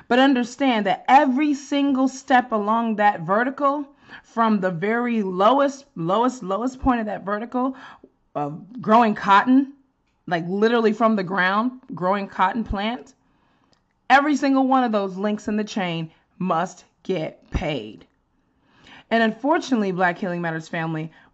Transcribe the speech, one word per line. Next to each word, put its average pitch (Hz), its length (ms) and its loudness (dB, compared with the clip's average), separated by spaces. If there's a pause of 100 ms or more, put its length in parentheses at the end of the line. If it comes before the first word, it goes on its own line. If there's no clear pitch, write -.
But 240 120 2
understand 247 680 2
that - 220 -2
every 285 440 4
single 269 560 0
step 247 440 0
along 220 440 0
that 202 260 2
vertical, 269 640 -2 (360)
from 220 380 0
the 185 100 0
very 220 520 -2
lowest, 226 640 2 (100)
lowest, 214 480 0
lowest 202 380 -6
point 240 200 0
of 214 60 -6
that 185 180 -8
vertical, 240 520 -4 (580)
of 151 460 -8
growing 220 340 4
cotton, 254 600 4 (520)
like 170 200 -2
literally 220 480 2
from 220 220 2
the 190 60 -2
ground, 196 500 -2 (220)
growing 190 320 -2
cotton 202 380 -2
plant, 220 500 -6 (960)
every 285 260 4
single 269 320 2
one 262 180 2
of 226 80 -2
those 196 240 -2
links 208 320 -4
in 214 80 -2
the 214 80 -2
chain 165 460 -4 (280)
must 180 460 -4 (180)
get 160 480 -8
paid. 110 560 -6 (1040)
And 226 120 2
unfortunately, 226 720 0
Black 175 240 0
Healing 175 240 -6
Matters 160 280 -6
family, 160 420 -6 (240)